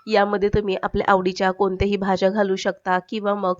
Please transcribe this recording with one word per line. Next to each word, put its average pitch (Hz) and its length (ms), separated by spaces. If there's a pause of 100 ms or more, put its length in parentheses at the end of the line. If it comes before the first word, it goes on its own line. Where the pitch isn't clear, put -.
यामध्ये 202 420
तुम्ही 202 340
आपल्या - 280
आवडीच्या 190 400
कोणत्याही 196 460
भाज्या 190 340
घालू 196 260
शकता 185 420
किंवा 202 360
मग 190 260